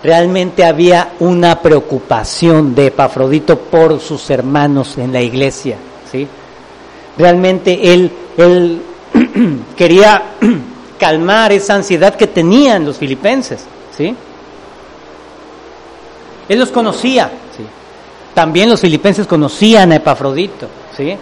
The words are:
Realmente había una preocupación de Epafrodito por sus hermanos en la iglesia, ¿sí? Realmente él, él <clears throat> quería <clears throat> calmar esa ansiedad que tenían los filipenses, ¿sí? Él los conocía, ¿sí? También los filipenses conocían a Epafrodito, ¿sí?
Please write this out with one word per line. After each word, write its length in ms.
Realmente 600
había 560
una 400
preocupación 1120
de 140
Epafrodito 720
por 420
sus 300
hermanos 680
en 140
la 80
iglesia, 560
¿sí? 160
Realmente 760
él, 180
él 460
<clears throat> 500
quería 460
<clears throat> 360
calmar 540
esa 220
ansiedad 400
que 120
tenían 580
los 120
filipenses, 640
¿sí? 180
Él 100
los 120
conocía, 600
¿sí? 80
También 340
los 120
filipenses 460
conocían 680
a 40
Epafrodito, 720
¿sí? 260